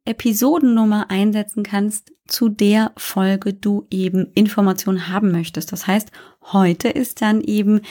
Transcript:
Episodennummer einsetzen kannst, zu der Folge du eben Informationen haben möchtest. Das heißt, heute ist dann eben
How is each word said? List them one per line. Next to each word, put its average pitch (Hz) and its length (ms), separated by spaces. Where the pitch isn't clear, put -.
Episodennummer 226 1040
einsetzen 208 540
kannst, 202 480
zu - 220
der 214 480
Folge 196 560
du 202 360
eben 185 440
Informationen 190 760
haben 190 240
möchtest. 165 400
Das - 160
heißt, 208 240
heute 190 380
ist - 320
dann 220 180
eben 208 400